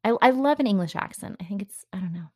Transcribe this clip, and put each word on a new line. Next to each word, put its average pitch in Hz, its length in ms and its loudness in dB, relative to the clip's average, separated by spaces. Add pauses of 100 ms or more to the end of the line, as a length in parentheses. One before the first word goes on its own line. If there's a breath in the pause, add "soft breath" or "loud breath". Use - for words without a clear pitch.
I, 233 180 4
I 254 80 8
love 277 300 2
an 262 60 4
English 185 280 0
accent. - 460 -8
I 180 40 -10
think 196 180 -8
it's, - 300 -14
I 185 60 -8
don't 180 140 -6
know 170 240 -10